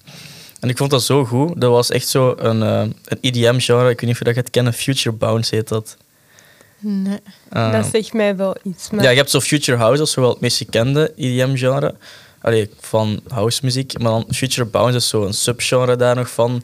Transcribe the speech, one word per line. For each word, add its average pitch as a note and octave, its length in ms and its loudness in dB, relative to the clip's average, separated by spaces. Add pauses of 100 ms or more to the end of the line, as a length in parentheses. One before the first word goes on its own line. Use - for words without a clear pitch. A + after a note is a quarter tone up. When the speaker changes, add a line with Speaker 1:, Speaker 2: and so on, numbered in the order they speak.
(600)
Speaker 1:
En B2 100 -2
ik B2 80 -4
vond C#3 140 -2
dat B2+ 120 2
zo C3 220 2
goed, C#3 360 -2
dat B2 100 4
was A#2+ 180 4
echt - 180 -2
zo C3 300 2
een, A2+ 260 0
eh, G#2+ 180 0 (240)
een G#2+ 160 -8
E C3 100 0
D A#2+ 40 -2
M-genre, A#2+ 540 4
ik A#2 100 0
weet - 20 -14
niet A#2 100 0
of A#2+ 80 -2
je - 60 -10
dat A#2 80 2
gaat B2 160 -4
kennen, B2 240 2
Future B2 420 -2
Bounce A2 400 0
heet A2 120 -2
dat. A2 300 -6 (840)
Speaker 2:
Nee. G3+ 400 -4 (300)
Speaker 1:
Ehm, A#2 220 -2
Speaker 3:
Dat A3 200 0
zegt - 220 -2
mij G#3 220 0
wel F#3+ 280 -2
iets, - 260 -10
maar G#3 140 0
Speaker 1:
ja, C3 60 6
je B2 80 4
hebt C#3 120 2
zo C#3 100 2
Future D3 380 0
House, A#2+ 200 4
dat D3+ 100 0
is - 60 -2
zo - 80 -2
wel B2 80 4
het - 100 -2
meest A#2+ 180 0
gekende C3+ 580 0
E B2+ 280 -2
D C3 40 2
M-genre. C3+ 480 -2 (460)
Allee, A2 280 0 (100)
van A2 480 -2
housemuziek, B2+ 720 -2
maar A#2 120 0
dan A2+ 200 0
Future B2+ 360 -2
Bounce A2+ 300 2
is A#2 100 0
zo G#2+ 180 0
een F#2+ 80 -4
subgenre B2 600 0
daar B2 200 2
nog B2 160 -4
van, A#2+ 200 0 (120)